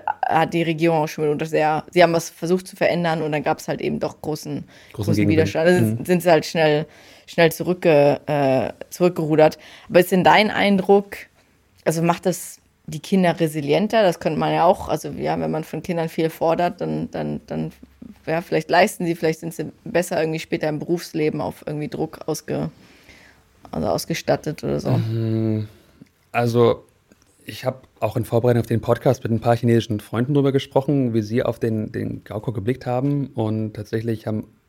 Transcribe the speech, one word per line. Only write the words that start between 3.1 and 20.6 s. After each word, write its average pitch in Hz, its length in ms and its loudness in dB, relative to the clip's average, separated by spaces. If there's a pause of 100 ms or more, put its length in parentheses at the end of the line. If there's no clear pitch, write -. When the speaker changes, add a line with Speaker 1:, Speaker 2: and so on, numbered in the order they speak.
Speaker 1:
und 156 100 -4
dann 151 120 -2
gab's 156 240 -4
halt 147 120 -4
eben 147 200 -4
doch 151 220 -8
großen, 151 320 -8
Speaker 2:
Großen - 120 -10 (260)
Speaker 1:
großen 107 240 -2
Speaker 2:
Gegenwind. 151 120 2 (100)
Speaker 1:
Widerstand. 160 300 2
Also 180 160 6 (120)
Speaker 2:
Mhm. - 80 -8
Speaker 1:
sind 180 180 0
sie 180 80 4
halt 156 160 4
schnell, 156 400 2 (400)
schnell 165 240 4
zurückge-, 156 760 2
äh, 135 460 0 (180)
zurückgerudert. 156 680 2 (300)
Aber 262 120 6
ist - 120 2
denn 185 120 4
dein 180 260 6
Eindruck, 202 680 2 (680)
also 160 180 0
macht 170 240 0
das - 320 -4 (280)
die 156 140 -12
Kinder 180 400 2
resilienter? 156 600 0
Das 175 180 2
könnte 160 180 -2
man 156 140 0
ja 156 120 2
auch, 185 240 2
also 156 220 -4
ja, 151 300 -4
wenn 160 100 -4
man 160 140 -4
von - 180 -10
Kindern 165 260 -4
viel 160 220 -2
fordert, 175 500 -2
dann, 156 300 -6
dann, 151 360 -6
dann, 160 260 -8 (540)
ja, 160 140 -2
vielleicht 160 300 -4
leisten 180 360 2
sie, 165 80 0
vielleicht 160 260 -2
sind 165 140 -10
sie 151 120 -8 (180)
besser 175 360 -2
irgendwie 160 200 -2
später 165 280 -4